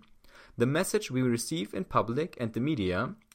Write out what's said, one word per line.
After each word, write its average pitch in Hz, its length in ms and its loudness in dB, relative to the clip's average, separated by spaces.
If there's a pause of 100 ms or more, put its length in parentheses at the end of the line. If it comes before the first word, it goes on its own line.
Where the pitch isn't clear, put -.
(560)
the 120 100 4
message 185 440 0
we 127 100 0
receive 127 540 0
in 185 100 -2
public 120 560 0
and 113 120 -2
the 117 80 -2
media 120 540 0 (200)